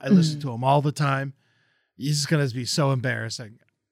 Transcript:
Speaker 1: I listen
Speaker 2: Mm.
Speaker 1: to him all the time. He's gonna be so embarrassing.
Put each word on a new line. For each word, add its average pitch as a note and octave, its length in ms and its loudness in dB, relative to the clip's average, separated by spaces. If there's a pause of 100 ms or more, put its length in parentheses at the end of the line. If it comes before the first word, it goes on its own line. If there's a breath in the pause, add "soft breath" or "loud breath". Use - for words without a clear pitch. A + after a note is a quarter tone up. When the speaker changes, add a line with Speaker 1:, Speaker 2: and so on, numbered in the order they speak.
Speaker 1:
I C3 80 -6
listen D#3+ 300 4
Speaker 2:
Mm. D3 40 -8
Speaker 1:
to C3+ 100 -6
him A#2+ 120 -4
all C#3+ 180 4
the D3 100 0
time. C#3 420 -2 (640)
He's D3 300 -2
gonna D3 220 2
be A#2+ 160 -6
so C#3 280 0
embarrassing. A2+ 640 -6 (340)